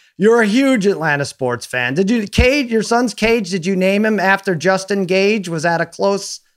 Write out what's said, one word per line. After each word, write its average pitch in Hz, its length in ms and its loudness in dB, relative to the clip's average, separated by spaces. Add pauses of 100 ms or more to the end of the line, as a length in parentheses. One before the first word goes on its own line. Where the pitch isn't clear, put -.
(180)
you're 226 240 4
a 220 60 4
huge 254 380 2
Atlanta 151 400 0
sports 120 400 -6
fan. 127 280 -4
Did 190 160 0
you, 226 160 0
Cage, 254 460 0
your 220 120 0
son's 233 300 -2
Cage, 220 360 -2
did 175 160 -4
you 190 100 0
name 196 300 0
him 214 140 0
after 190 360 2
Justin 190 500 0
Gage? 190 440 0
Was 160 140 -6
that 170 180 0
a 160 40 -2
close 196 540 -4 (180)